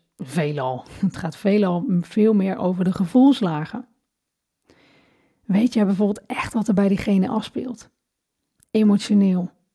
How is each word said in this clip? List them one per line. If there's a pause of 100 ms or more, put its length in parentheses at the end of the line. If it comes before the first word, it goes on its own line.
(180)
veelal. (140)
Het
gaat
veelal (160)
veel
meer
over
de
gevoelslagen. (1600)
Weet
jij
bijvoorbeeld
echt
wat
er
bij
diegene
afspeelt? (840)
Emotioneel. (240)